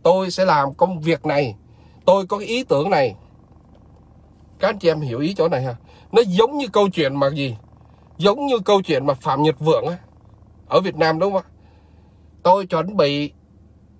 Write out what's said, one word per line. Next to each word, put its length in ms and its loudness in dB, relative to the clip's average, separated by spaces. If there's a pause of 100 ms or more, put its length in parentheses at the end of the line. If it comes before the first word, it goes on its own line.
Tôi 280 2
sẽ 140 -2
làm 300 2
công 260 0
việc 260 -2
này. 300 -2 (480)
Tôi 220 4
có 120 -4
cái 100 -10
ý 160 -4
tưởng 260 0
này." 260 0 (1400)
Các 100 0
anh 100 -4
chị 100 -2
em 120 2
hiểu 180 -6
ý 160 -2
chỗ 140 0
này 140 -2
ha? 140 -6 (360)
Nó 140 6
giống 320 0
như 100 -4
câu 200 2
chuyện 280 -2
mà 140 0
gì? 260 -6 (640)
Giống 280 2
như 120 0
câu 240 2
chuyện 240 -2
mà 80 2
Phạm 280 -2
Nhật 180 0
Vượng 260 0
á, 120 -6 (720)
ở 80 4
Việt 160 -4
Nam 220 0
đúng 140 -2
không 100 -2
ạ? 60 -18 (920)
"Tôi 240 2
chuẩn 300 -4
bị 360 0 (680)